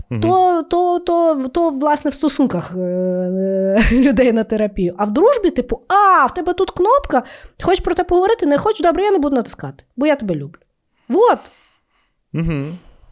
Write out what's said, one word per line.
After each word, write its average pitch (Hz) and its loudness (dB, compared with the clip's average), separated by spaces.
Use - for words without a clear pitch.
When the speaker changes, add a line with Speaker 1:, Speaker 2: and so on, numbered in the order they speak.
Speaker 1:
Мгм. 113 -4
Speaker 2:
То, 359 2
то, 349 0
то, 339 0
то, 339 0
власне, 294 -2
в - -12
стосунках, 247 -2
е, - -6
<laughs> - 2
людей 254 2
на 220 0
терапію. 208 -2
А 208 -2
в 208 -2
дружбі, 403 2
типу: - -4
«А, 370 4
в - -2
тебе 349 -2
тут 370 -2
кнопка? 403 2
Хочеш 370 2
про 359 -2
те 359 0
поговорити? 370 0
Не 285 2
хочеш? 392 -2
Добре, 339 2
я 415 2
не 381 2
буду 277 0
натискати, - -6
бо 269 -2
я 294 2
тебе 208 -4
люблю». 143 -12
Вот. 359 2
Speaker 1:
Мгм. 156 -6